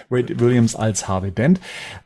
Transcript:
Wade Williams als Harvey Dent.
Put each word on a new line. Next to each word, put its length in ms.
Wade 280
Williams 380
als 320
Harvey 240
Dent. 280